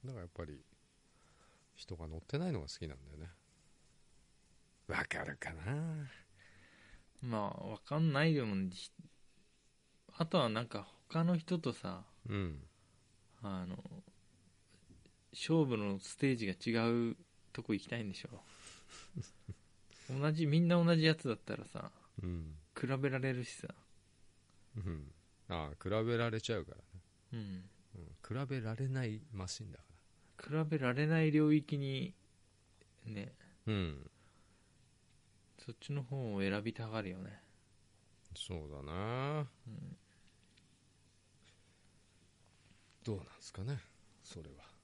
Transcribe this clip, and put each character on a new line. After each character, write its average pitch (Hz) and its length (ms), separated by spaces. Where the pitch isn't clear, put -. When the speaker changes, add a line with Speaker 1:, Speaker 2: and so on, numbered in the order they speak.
Speaker 1:
だ 131 60
か 127 60
ら 95 60
や 87 40
っ 85 80
ぱ 87 100
り、 73 160
人 - 200
が 80 120
乗 78 80
っ 82 40
て - 180
な 175 100
い 170 40
の 104 80
が 73 60
好 80 60
き 82 160
な 71 60
ん 67 100
だ 69 80
よ 73 60
ね。 85 120
わ - 160
か - 200
る 71 120
か - 160
な？ 143 580
Speaker 2:
ま 107 340
あ、 92 120
わ 107 100
か - 200
ん 160 140
な 139 120
い 160 100
で 139 80
も、 98 260
ひ-、 - 220
あ 165 100
と 170 120
は 127 100
な 110 140
ん 120 40
か 101 220
他 165 140
の 175 160
人 170 200
と 135 140
さ、 92 320
Speaker 1:
う 104 60
ん。 78 320
Speaker 2:
あ 95 220
の、 92 140
勝 160 320
負 123 120
の 101 240
ス - 160
テ 139 160
ー 107 240
ジ - 160
が 113 100
違 117 300
う - 40
と - 100
こ 113 120
行 98 100
き - 40
た 117 80
い 117 80
ん 104 40
で 95 60
し - 120
ょ？ - 160
Speaker 1:
<laughs> - 0
Speaker 2:
同 139 220
じ、 156 140
み 147 120
ん 170 80
な 170 160
同 170 140
じ 156 80
や 156 100
つ 147 140
だ 113 60
っ - 20
た - 180
ら - 120
さ、 - 260
Speaker 1:
う 95 60
ん。 80 320
Speaker 2:
比 - 100
べ 139 100
ら 131 120
れ 131 120
る 123 120
し - 80
さ。 - 200
Speaker 1:
う 110 40
ん。 78 340
あ 80 220
あ、 76 120
比 95 60
べ 110 280
ら 117 140
れ 110 100
ち - 120
ゃ 107 60
う 80 60
か - 80
ら - 60
ね。 - 40
Speaker 2:
う - 20
ん。 98 340
Speaker 1:
う 95 40
ん。 139 60
比 135 60
べ 135 100
ら 110 140
れ 135 140
な 131 160
い 110 180
マ 95 140
シ - 180
ン 98 60
だ - 80
か - 60
ら。 156 140
Speaker 2:
比 151 60
べ 156 80
ら 127 140
れ 147 140
な 160 160
い 156 80
領 151 220
域 151 260
に、 135 380
ね。 104 260
Speaker 1:
う 110 60
ん。 82 380
Speaker 2:
そ - 140
っ - 60
ち - 140
の 143 100
方 123 320
を 98 60
選 98 240
び 113 80
た 110 160
が 110 120
る 98 100
よ 90 80
ね。 101 220
Speaker 1:
そ 80 320
う 71 40
だ 71 120
な。 123 640
Speaker 2:
う 117 40
ん。 - 260
Speaker 1:
ど 113 100
う 95 40
な 85 60
ん - 20
す - 120
か 92 100
ね、 131 160
そ - 180
れ 71 140
は。 - 140